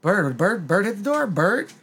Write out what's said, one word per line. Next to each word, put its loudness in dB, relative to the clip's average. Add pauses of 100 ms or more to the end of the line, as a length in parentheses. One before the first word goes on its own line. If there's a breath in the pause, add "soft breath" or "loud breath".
Bird. 2
Bird. 0
Bird 2
hit -4
the -12
door? 0
Bird? 0 (120)